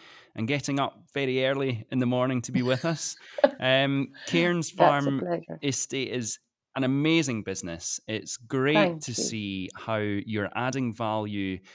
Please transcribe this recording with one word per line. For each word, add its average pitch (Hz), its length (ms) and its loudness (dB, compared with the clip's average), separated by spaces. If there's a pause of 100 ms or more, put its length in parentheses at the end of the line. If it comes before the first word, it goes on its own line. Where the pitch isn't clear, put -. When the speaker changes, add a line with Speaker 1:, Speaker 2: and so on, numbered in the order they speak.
(360)
Speaker 1:
and 110 100 -2
getting 139 320 -2
up 135 260 -2 (100)
very 131 320 0
early 135 440 0
in 131 100 0
the 127 60 4
morning 127 360 2
to 123 100 -8
be 127 100 2
with 123 240 0
us. 165 360 -4
Speaker 2:
<laughs> - 40 -20 (360)
Speaker 1:
Um, 135 520 2 (140)
Cairns 170 440 2
Speaker 2:
That's - 20 -16
a - 40 -20
Speaker 1:
Farm 143 420 4
Speaker 2:
pleasure. 170 420 -4
Speaker 1:
Estate 135 480 -2
is 113 300 -4 (380)
an 131 80 0
amazing 139 580 2
business. 87 640 -8
It's - 300 -6
great 131 380 0
Speaker 2:
Thank 160 280 4
Speaker 1:
to - 80 -8
Speaker 2:
you. 113 40 -6
Speaker 1:
see 101 600 -4
how 110 220 -4
you're 104 580 -2
adding 123 380 -2
value 104 640 -2 (160)